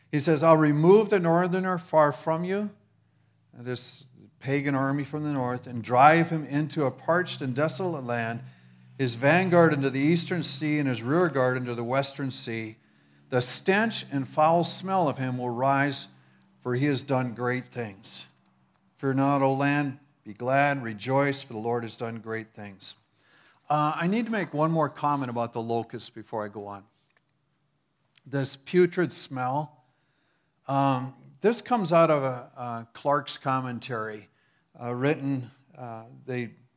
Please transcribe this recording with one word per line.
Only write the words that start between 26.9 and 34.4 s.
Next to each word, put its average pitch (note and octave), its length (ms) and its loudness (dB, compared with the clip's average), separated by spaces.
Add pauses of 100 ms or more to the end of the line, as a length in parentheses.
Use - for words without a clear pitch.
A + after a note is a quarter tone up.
This C3+ 300 -4
putrid F3+ 560 2
smell, C3+ 720 -6 (840)
um, C3+ 460 0 (280)
this A#3 200 2
comes G3 320 0
out E3 160 6
of D3 140 2
a, B2+ 340 -4
a A#2 360 -10
Clark's C#3+ 440 -2
commentary, A#2 880 -6 (540)